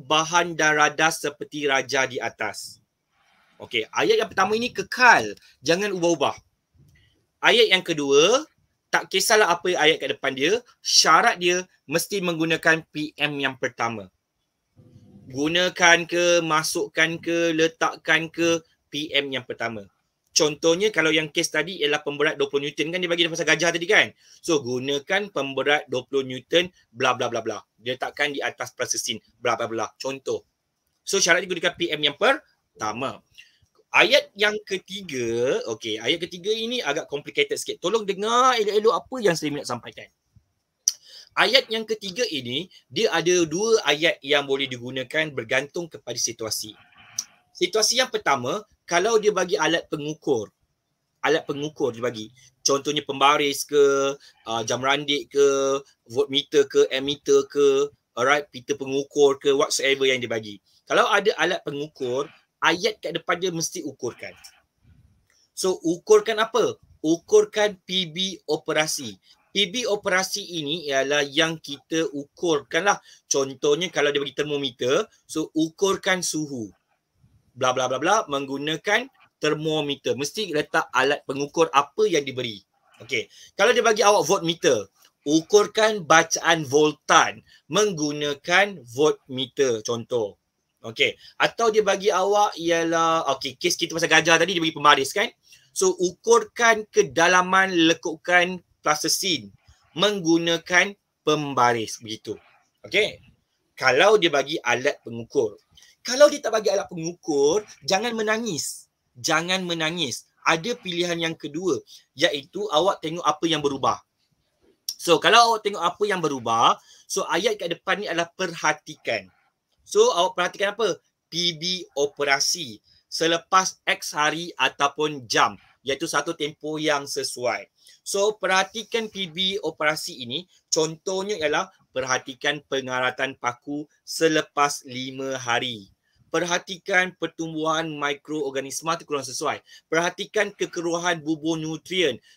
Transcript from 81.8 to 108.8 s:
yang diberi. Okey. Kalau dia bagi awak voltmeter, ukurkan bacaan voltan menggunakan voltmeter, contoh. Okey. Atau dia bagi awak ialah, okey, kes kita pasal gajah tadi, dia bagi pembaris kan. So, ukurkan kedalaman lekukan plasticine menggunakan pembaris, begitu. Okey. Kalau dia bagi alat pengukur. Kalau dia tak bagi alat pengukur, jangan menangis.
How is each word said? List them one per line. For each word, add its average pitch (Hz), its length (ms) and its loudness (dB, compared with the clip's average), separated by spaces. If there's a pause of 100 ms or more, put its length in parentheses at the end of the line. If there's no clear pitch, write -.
yang 160 160 0
diberi. 123 380 -8 (420)
Okey. 113 240 -6 (300)
Kalau 220 160 4
dia 233 100 2
bagi 220 220 4
awak 202 180 6
voltmeter, 165 640 0 (380)
ukurkan 202 800 2
bacaan 160 580 2
voltan 143 800 2 (260)
menggunakan 160 1200 0
voltmeter, 131 960 0
contoh. 117 560 -4 (400)
Okey. 113 400 -2 (240)
Atau 214 320 0
dia 214 80 4
bagi 190 240 0
awak 202 480 2
ialah, 165 800 0
okey, - 240 -10
kes 175 160 0
kita 165 240 -6
pasal 160 100 0
gajah 160 300 4
tadi, 180 160 0
dia 165 80 0
bagi 160 160 -2
pembaris 143 320 4
kan. 208 160 0 (480)
So, 185 240 2
ukurkan 220 880 2
kedalaman 185 880 2 (160)
lekukan 175 720 0 (180)
plasticine 151 720 -2 (400)
menggunakan 175 1040 2 (260)
pembaris, 127 800 0
begitu. 110 320 -12 (480)
Okey. 170 400 -2 (560)
Kalau 156 400 6
dia 165 160 2
bagi 139 300 -2
alat 123 420 0
pengukur. 117 540 -4 (420)
Kalau 285 320 6
dia 294 80 -8
tak 220 160 -2
bagi 202 160 0
alat 196 160 -4
pengukur, 165 720 0 (240)
jangan 214 320 -2
menangis. 214 720 -4 (320)